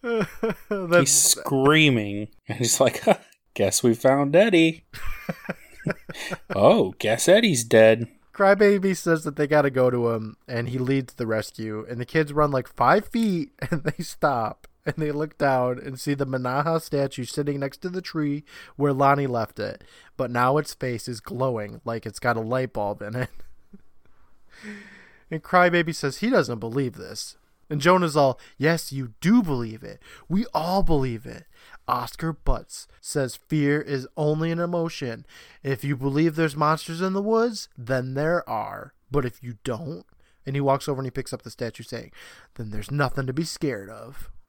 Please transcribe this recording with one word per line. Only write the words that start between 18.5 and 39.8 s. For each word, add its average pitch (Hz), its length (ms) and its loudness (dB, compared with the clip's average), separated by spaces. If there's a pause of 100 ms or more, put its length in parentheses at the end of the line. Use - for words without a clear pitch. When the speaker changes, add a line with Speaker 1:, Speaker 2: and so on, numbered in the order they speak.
Speaker 1:
where 143 180 2
Lonnie 139 320 4
left 120 340 -4
it. 101 240 -8 (320)
But 123 140 -4
now 123 260 2
its 151 180 -2
face 120 320 -6
is 120 140 -10
glowing 113 640 -6
like 117 220 -6
it's 107 120 -12
got 117 200 0
a - 20 -4
light 127 320 -2
bulb 104 300 -4
in 107 120 -10
it. 127 200 -4
<laughs> - 60 -10 (1900)
And 160 120 -8
Crybaby 175 500 4
says - 240 -6
he 214 100 -2
doesn't 156 300 2
believe 117 380 -4
this. - 400 -14 (340)
And 151 100 -4
Jonah's 170 360 4
all, 135 240 4 (180)
"Yes, 160 340 0
you 131 280 -8
do 220 240 6
believe 117 400 -4
it. 101 180 -16 (260)
We 196 240 0
all 180 300 0
believe 131 420 2
it." 117 200 -14 (420)
Oscar 123 460 -4
Butts - 560 -2 (120)
says 131 360 -4 (120)
fear 147 320 2
is 135 360 -6
only 156 340 0
an 165 80 -4
emotion. 165 680 -4 (380)
If 135 220 -6
you 139 120 -2
believe 143 380 0
there's 156 220 -2
monsters 156 440 -2
in 190 120 -2
the 196 100 -2
woods, 226 460 0 (100)
then 127 360 -4
there 160 360 -2
are. 104 420 -8 (160)
But 139 160 0
if 120 160 -8
you 120 220 -14
don't, 135 420 -8 (400)